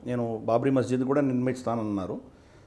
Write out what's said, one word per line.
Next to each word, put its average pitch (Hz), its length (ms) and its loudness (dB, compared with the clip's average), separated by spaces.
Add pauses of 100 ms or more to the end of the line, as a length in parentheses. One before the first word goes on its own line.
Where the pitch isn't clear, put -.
"నేను 117 380 -4
బాబ్రీ 120 260 2
మస్జిద్ 127 320 2
కూడా 139 180 2
నిర్మిస్తానన్నారు." 117 1000 -2 (460)